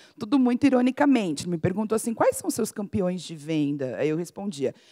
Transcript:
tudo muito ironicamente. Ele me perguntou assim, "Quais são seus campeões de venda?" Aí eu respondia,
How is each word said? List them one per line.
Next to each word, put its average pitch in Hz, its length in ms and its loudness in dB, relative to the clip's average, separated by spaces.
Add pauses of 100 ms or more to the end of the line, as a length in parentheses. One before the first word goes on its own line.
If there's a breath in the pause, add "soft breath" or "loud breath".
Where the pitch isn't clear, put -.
(200 loud breath)
tudo 233 180 0
muito 247 280 4
ironicamente. 247 800 4
Ele 180 80 -4
me 170 60 -2
perguntou 190 380 -2
assim, 226 180 -2
"Quais 480 220 2
são 381 140 -6
seus 226 200 -4
campeões 185 520 -4
de - 120 -14
venda?" 143 600 -2
Aí 139 140 0
eu 156 80 0
respondia, 175 580 -6 (160 soft breath)